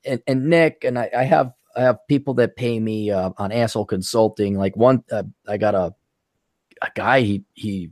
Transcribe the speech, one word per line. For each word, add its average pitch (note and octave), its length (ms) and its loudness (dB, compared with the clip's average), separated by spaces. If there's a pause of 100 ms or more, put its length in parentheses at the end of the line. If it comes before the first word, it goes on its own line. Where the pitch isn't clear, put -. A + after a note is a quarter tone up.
and, C3 240 -4
and C3 220 0
Nick, E3 340 4
and B2 160 -2
I, A2+ 160 -4
I B2 80 2
have, C3+ 300 2 (200)
I A#2+ 100 -4
have B2+ 260 2
people C#3 240 0
that A#2+ 240 0
pay A#2+ 200 -2
me, G#2+ 340 -2
uh, F#2+ 260 -2
on G2+ 160 -6
Asshole A2+ 320 -2
Consulting. G2+ 720 0
Like, G2 180 -2
one, A#2+ 340 2
uh, G#2+ 140 -6 (240)
I G#2 80 -6
got G#2 200 0
a, F#2 200 -2 (880)
a - 120 -6
guy, A#2+ 280 2
he, G2+ 320 -2
he F#2+ 380 -8